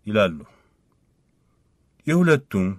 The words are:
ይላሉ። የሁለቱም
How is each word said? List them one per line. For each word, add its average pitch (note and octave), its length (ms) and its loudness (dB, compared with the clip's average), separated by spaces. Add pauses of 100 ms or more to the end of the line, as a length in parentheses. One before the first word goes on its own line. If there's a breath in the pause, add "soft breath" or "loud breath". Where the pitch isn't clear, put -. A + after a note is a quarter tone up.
ይላሉ። G2+ 340 0 (1700 soft breath)
የሁለቱም D#3 600 0 (100)